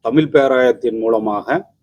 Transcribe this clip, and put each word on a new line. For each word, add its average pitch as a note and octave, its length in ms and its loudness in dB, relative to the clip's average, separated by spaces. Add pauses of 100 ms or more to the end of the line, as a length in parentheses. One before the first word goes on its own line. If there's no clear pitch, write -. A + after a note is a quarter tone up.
தமிழ் C#3+ 320 0
பேராயத்தின் B2+ 640 2
மூலமாக A2 840 -4